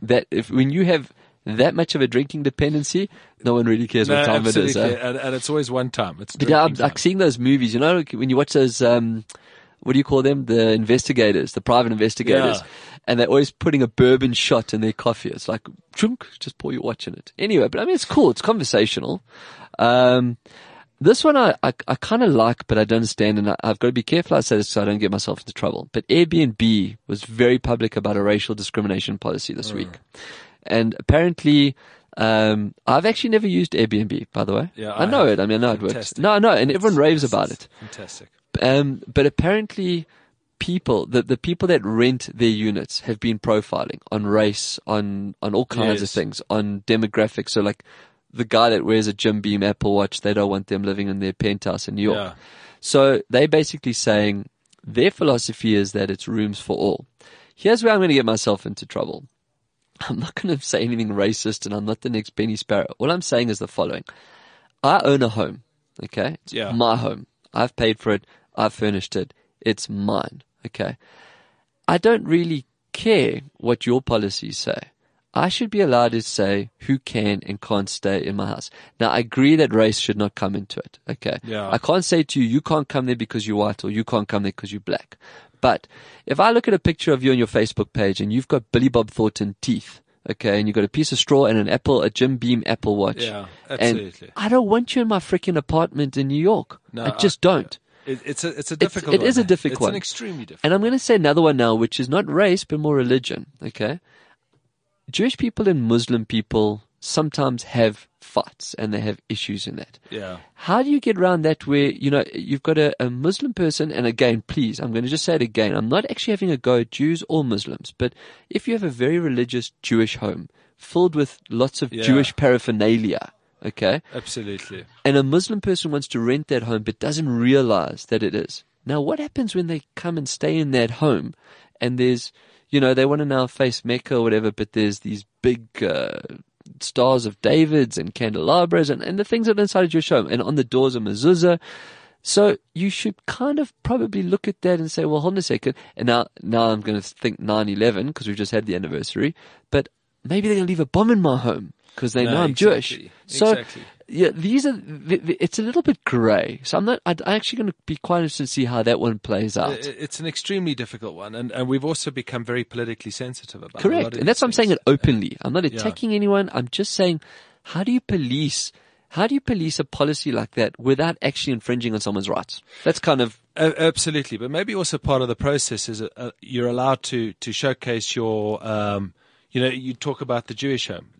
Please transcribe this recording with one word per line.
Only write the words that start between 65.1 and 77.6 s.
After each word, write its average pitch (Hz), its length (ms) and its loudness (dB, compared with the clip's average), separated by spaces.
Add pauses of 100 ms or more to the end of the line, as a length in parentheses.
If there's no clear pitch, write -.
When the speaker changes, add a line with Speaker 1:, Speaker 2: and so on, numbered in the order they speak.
Speaker 1:
a 117 60 2
home, 104 340 -4 (400)
okay? 131 400 -6
It's - 100 -16
Speaker 2:
Yeah. 104 180 -6
Speaker 1:
my 113 260 2
home. 110 280 -6 (260)
I've 120 240 -2
paid 113 240 0
for 110 140 -2
it. 101 140 -4 (280)
I 107 140 0
furnished 101 460 -2
it. 92 180 -6 (280)
It's - 280 -2
mine. 101 540 -4 (220)
Okay. - 320 -8 (920)
I 170 100 4
don't 220 280 4
really 165 400 0 (280)
care 185 480 2 (160)
what 117 280 -2
your 123 160 2
policies 107 560 -2
say. - 220 -4 (540)
I 151 160 2
should 226 200 -4
be 202 120 0
allowed 120 320 4
to 113 100 -2
say 101 560 -2
who - 200 -2
can 104 460 -2
and 101 160 -10